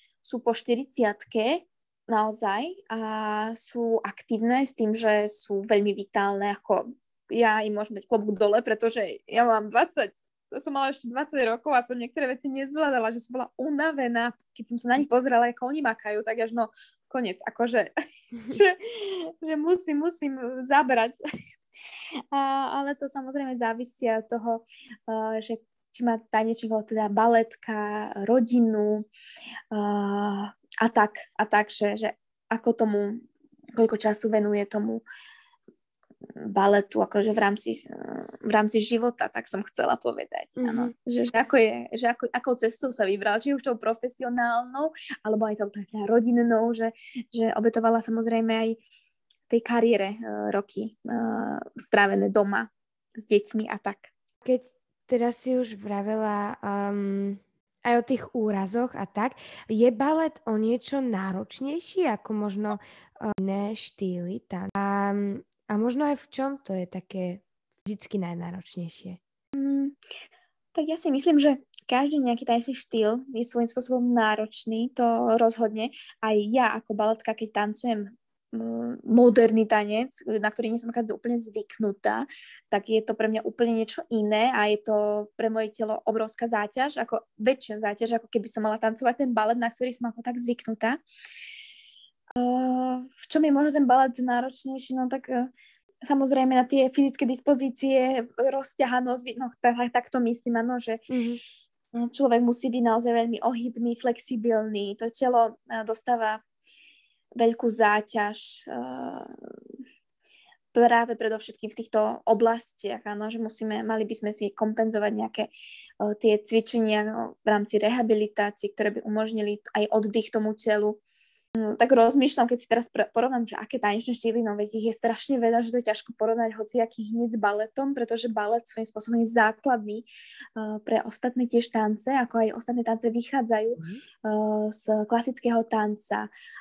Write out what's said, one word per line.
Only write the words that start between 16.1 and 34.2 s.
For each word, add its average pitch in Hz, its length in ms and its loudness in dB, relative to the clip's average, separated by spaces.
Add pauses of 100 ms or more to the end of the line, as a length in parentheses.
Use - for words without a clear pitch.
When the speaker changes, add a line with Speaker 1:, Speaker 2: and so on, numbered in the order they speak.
Speaker 1:
tak 226 160 -2
až 226 80 -4
no, 233 160 -2 (400)
koniec, 220 400 -4
akože, 233 480 0
<laughs> 233 640 -10
že, 392 100 10 (680)
že 320 160 -4
musím, 311 480 0
musím 294 320 -4 (320)
zabrať. 254 560 2 (1120)
A, 277 40 2 (440)
ale 277 160 -6
to 277 80 -6
samozrejme 269 480 -6
závisí 240 560 -4
od 220 160 -2
toho, 233 240 -4 (560)
eh, 220 320 -4
že 220 160 -8 (360)
či 240 160 -2
má 226 100 2 (140)
tanečník, 220 400 0 (160)
teda 214 240 -2
baletka, 214 1000 0 (120)
rodinu, 220 800 4 (680)
a, 214 80 -4 (760)
a - 320 -2
tak, 214 320 2 (160)
a - 80 -14
tak, 208 240 2
že, 208 320 -2
že 214 100 -2 (380)
ako 226 240 -2
tomu, 220 280 2 (760)
koľko 226 240 4
času 214 320 0